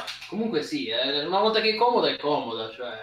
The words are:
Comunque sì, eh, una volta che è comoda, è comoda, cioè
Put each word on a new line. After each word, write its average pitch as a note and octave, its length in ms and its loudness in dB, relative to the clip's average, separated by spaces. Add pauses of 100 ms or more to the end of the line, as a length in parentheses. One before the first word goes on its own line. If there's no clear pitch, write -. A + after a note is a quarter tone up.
(280)
Comunque G#3 360 -2
sì, C3 240 -4
eh, C#3 380 0
una F#3 140 2
volta G#3+ 220 4
che A3 100 2
è G#3+ 40 2
comoda, A#3+ 340 4
è - 80 -2
comoda, A#2+ 540 -2
cioè B2 180 -10 (140)